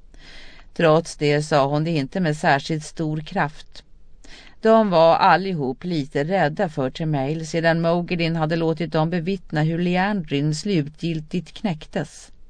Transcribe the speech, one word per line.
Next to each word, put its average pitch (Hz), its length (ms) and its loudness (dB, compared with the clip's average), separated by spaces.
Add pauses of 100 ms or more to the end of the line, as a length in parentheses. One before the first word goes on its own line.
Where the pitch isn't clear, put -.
(720)
Trots 165 420 2
det 147 280 0
sa 147 240 2
hon 151 160 0
det 170 80 -2
inte 147 280 -2
med 151 180 0
särskilt 156 460 0
stor 156 360 -6
kraft. - 640 -6 (760)
De 220 280 6
var 165 260 6
allihop 170 680 2
lite 147 400 -2
rädda 165 460 0
för 131 200 -2
Tremail 156 580 -4
sedan 165 340 0
Mogedin 170 540 0
hade 160 200 0
låtit 165 360 -2
dem 160 180 0
bevittna 170 520 -4
hur 165 180 0
Leandrin 175 760 0
slutgiltigt 160 1000 -4
knäcktes. - 800 -8 (180)